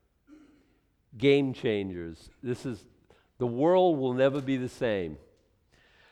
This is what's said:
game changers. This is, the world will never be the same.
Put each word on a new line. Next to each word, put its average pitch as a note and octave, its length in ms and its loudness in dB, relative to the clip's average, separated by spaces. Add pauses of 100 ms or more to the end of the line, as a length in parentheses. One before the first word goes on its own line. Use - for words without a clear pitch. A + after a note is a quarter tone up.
(1160)
game C#3 360 4
changers. F#2+ 760 -6 (120)
This A#2+ 220 -8
is, A#2+ 200 -10 (540)
the B2+ 80 -2
world D#3+ 520 2
will C3 160 -2
never C3+ 260 2
be C3+ 160 -2
the B2+ 120 -4
same. F#2+ 500 -4 (920)